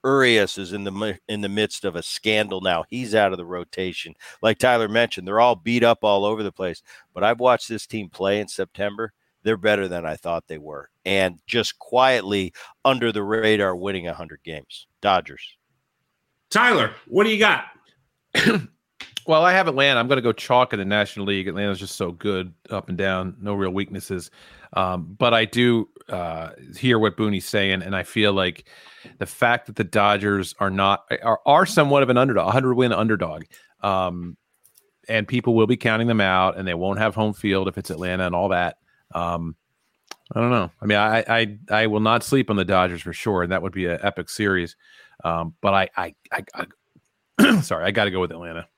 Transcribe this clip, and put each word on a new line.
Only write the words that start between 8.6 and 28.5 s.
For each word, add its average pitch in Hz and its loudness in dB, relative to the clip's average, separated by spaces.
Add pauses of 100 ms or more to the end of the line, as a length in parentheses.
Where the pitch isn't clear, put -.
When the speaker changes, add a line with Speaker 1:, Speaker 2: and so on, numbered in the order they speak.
Speaker 1:
They're 110 2
better 101 2
than 87 -6
I 76 -6
thought 85 -6
they 80 -12
were. 73 -16 (160)
And 92 0
just - -4
quietly 104 2 (300)
under 123 2
the 104 -4
radar 104 2
winning 92 -6
a 82 -8
hundred 78 -16
games. - -16 (140)
Dodgers. 87 0 (920)
Speaker 2:
Tyler, 208 2 (160)
what 185 2
do 220 4
you 214 0
got? 202 2 (720)
Speaker 3:
<clears throat> 214 2 (680)
Well, 160 4
I 180 6
have 190 2
Atlanta. 139 4
I'm 120 0
gonna 135 2
go 117 0
chalk 123 2
in 107 -4
the 98 -4
National 101 -2
League. 98 -2
Atlanta's 98 -4
just 92 -12
so 90 -4
good 92 -4 (160)
up 98 -8
and 90 -6
down, 92 -2
no 101 -6
real 95 -2
weaknesses. 95 -8 (440)
Um, 90 -2
but 120 4
I 113 4
do, 117 2 (200)
uh, 82 -8 (260)
hear 123 2
what 107 0
Booney's 104 -2
saying, 98 0
and 95 -8
I 92 -4
feel 104 0
like 92 -2 (480)